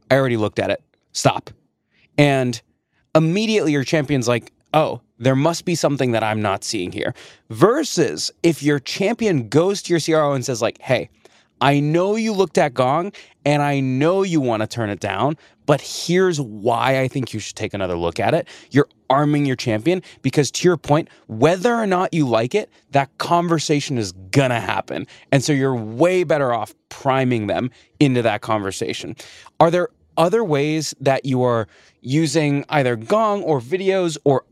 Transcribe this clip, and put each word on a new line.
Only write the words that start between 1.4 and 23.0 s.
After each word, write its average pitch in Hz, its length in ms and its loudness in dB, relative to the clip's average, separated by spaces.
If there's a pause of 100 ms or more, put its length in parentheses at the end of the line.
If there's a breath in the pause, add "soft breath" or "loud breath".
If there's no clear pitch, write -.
And 131 420 2 (540)
immediately 180 560 2
your 143 120 0
champion's 131 440 -2
like, 120 240 -2 (240)
"Oh, 151 260 0 (160)
there 131 180 2
must 160 300 -2
be 180 80 -2
something 139 380 0
that 110 120 0
I'm 107 200 -2
not 98 200 -2
seeing 90 280 -6
here." - 240 -6 (340 loud breath)
Versus 160 800 0 (140)
if 165 180 0
your 147 160 2
champion 190 720 -2
goes 175 320 0
to - 100 -10
your 170 80 2
C 165 140 -2
R 156 100 2
O 143 100 0
and 127 120 -4
says, 117 160 -6
like, 113 180 -2
"Hey, 113 300 -2 (520 soft breath)
I 143 180 4
know 170 360 2
you 226 160 -2
looked 190 280 0
at 147 160 0
Gong 151 360 0 (320 loud breath)
and 147 200 2
I 143 160 0
know 139 420 0
you 175 180 0
want 117 220 0
to 107 60 -2
turn 110 240 -4
it 101 80 -8
down, 104 360 -2 (300 soft breath)
but 143 160 2
here's 180 580 0
why 117 600 0
I 131 80 0
think 127 260 -6
you 110 60 -8
should - 160 -12
take - 180 -8
another 92 240 -4
look 85 220 -2
at 113 160 2
it." - 120 -4 (220 loud breath)
You're 143 180 2 (200)
arming 147 380 2
your 131 100 -2
champion 117 460 -2 (220 loud breath)
because, 131 260 0
to - 180 -2
your 175 100 4
point, 147 300 0 (200 soft breath)
whether 175 480 2
or 226 100 -2
not 185 260 0
you 156 160 0
like 117 280 0
it, 208 160 -4 (180 soft breath)
that 139 300 0